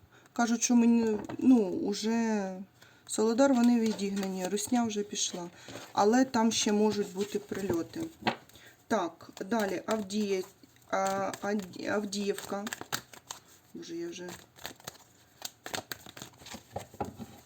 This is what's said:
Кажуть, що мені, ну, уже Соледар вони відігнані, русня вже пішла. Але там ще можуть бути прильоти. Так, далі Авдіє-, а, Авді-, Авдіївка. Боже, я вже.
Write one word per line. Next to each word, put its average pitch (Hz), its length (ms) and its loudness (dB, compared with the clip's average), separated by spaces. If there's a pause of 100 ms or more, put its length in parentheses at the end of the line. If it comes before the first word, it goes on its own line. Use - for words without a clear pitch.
(340)
Кажуть, 233 300 0
що 240 120 4
мені, 233 420 6 (200)
ну, 254 200 8 (120)
уже 202 800 0 (560)
Соледар 262 460 4
вони 240 260 6
відігнані, 196 680 -2
русня 220 380 0
вже 208 180 -2
пішла. 180 460 -6 (440)
Але 233 320 6
там 233 260 2
ще 220 200 0
можуть 208 420 2
бути 202 260 -4
прильоти. 180 600 -4 (880)
Так, 233 420 -2 (200)
далі 196 360 0
Авдіє-, 202 580 -2 (480)
а, 190 400 0 (100)
Авді-, 202 460 -4
Авдіївка. 202 760 -2 (1080)
Боже, 170 220 -12
я 170 140 -8
вже. 180 200 -12 (3250)